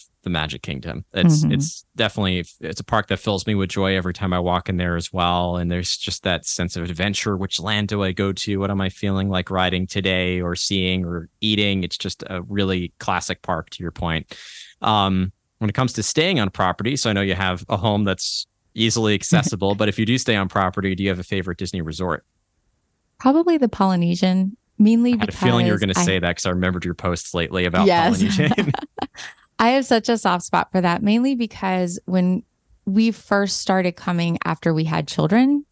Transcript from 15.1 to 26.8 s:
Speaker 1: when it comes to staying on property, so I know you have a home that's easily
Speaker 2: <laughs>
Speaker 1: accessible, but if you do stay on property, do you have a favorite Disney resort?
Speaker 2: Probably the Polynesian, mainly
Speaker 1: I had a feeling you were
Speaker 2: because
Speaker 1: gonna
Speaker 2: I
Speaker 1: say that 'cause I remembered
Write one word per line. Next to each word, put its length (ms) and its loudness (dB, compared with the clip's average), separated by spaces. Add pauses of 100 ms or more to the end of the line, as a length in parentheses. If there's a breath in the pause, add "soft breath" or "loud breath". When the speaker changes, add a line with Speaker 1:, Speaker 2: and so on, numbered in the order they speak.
Speaker 1:
when 100 -2
it 40 -2
comes 200 0
to 100 -4
staying 380 0
on 80 2
property, 480 0
so 120 0
I 40 2
know 80 2
you 140 0
have 340 -2
a 80 0
home 260 2
that's 440 -4 (280)
easily 380 2
Speaker 2:
<laughs> 20 2
Speaker 1:
accessible, 600 0
but 120 0
if 100 -2
you 80 0
do 120 2
stay 180 0
on 140 0
property, 440 0
do 100 -4
you 60 2
have 100 0
a 40 -6
favorite 340 -4
Disney 240 -6
resort? 440 -6 (920)
Speaker 2:
Probably 380 4
the 120 2
Polynesian, 880 2 (220)
mainly 360 6
Speaker 1:
I 60 2
had 100 0
a 20 -8
feeling 340 4
you 60 4
were 80 2
Speaker 2:
because 160 2
Speaker 1:
gonna 80 2
Speaker 2:
I 20 0
Speaker 1:
say 140 2
that 160 0
'cause 100 -4
I 60 0
remembered 340 0